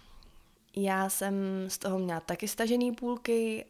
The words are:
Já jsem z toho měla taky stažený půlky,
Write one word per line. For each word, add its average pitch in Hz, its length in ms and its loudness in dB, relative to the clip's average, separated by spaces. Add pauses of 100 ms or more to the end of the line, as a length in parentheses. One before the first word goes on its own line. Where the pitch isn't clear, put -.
(760)
Já 196 320 2
jsem 196 260 0 (340)
z - 100 -6
toho 190 200 0
měla 175 220 0
taky 180 280 -4
stažený 240 440 2
půlky, 233 760 0